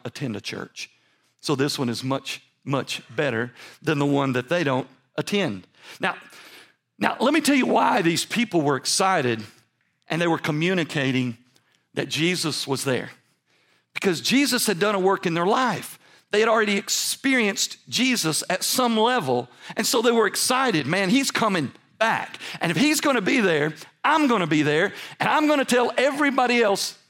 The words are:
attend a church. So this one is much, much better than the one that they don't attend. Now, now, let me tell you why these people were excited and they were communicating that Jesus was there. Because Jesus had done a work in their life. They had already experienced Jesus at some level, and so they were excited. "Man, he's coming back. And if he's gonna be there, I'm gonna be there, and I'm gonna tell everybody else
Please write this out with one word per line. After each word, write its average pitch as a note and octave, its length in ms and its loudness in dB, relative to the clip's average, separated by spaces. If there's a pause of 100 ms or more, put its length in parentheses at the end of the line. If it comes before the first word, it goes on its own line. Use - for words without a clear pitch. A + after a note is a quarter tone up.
attend A#2+ 320 -8
a G2+ 40 -10
church. - 480 -12 (520)
So D3+ 160 -2
this C#3 240 -2
one B2 80 0
is A#2 160 -6
much, C3+ 380 -6 (220)
much - 460 -4
better B2 420 -2 (300)
than D3+ 160 0
the C#3+ 80 2
one C#3 280 2
that B2 140 -2
they F3 140 0
don't C3+ 240 0 (300)
attend. D3+ 500 -4 (320)
Now, F3+ 180 -4 (840)
now, - 200 2
let B3+ 120 2
me D#4+ 80 2
tell C#4+ 140 2
you B3 120 4
why A#3+ 360 2
these E3 220 0
people G#3+ 360 0
were C#3+ 140 2
excited B2+ 680 0 (640)
and D#3+ 120 -2
they E3+ 60 2
were E3 100 2
communicating D3 1000 -2 (560)
that C#3 140 -4
Jesus D#3 580 -2
was C3+ 160 -4
there. C#3 300 -4 (840)
Because E3+ 260 0
Jesus B3 460 2
had F3+ 140 0
done G#3 160 2
a - 20 0
work F#3+ 260 2
in E3+ 100 0
their E3+ 120 0
life. A3 500 0 (360)
They G#3 80 2
had A3 80 2
already G#3+ 280 2
experienced - 1000 -2 (120)
Jesus F#3 640 0
at F#3 140 -2
some A#3 340 2
level, E3+ 500 0 (280)
and A3 100 -2
so - 160 0
they A#3+ 80 4
were A3+ 160 4
excited. G#3 600 0
"Man, F#3 200 0
he's B3+ 220 2
coming F#3 420 0 (260)
back. - 420 -2 (200)
And E3+ 120 0
if - 40 -2
he's D4+ 240 2
gonna C4 200 2
be B3+ 180 2
there, D#3+ 360 2 (280)
I'm D4+ 240 4
gonna G3+ 220 2
be D3+ 140 2
there, D#3 300 2 (280)
and - 80 0
I'm D4+ 180 2
gonna D4 180 2
tell A#3+ 320 2
everybody C4+ 640 2
else G3+ 380 0 (120)